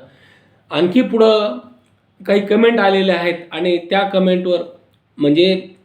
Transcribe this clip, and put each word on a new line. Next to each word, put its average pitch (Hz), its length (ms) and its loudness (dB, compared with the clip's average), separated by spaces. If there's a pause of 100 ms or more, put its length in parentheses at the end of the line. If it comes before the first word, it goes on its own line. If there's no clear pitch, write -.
(760)
आणखी 180 260 2
पुढं 214 560 0 (680)
काही 202 200 0
कमेंट 233 340 2
आलेल्या 190 360 2
आहेत 170 180 -2 (180)
आणि 175 260 -2
त्या 185 220 -2
कमेंटवर, 185 580 0 (600)
म्हणजे 175 520 0 (160)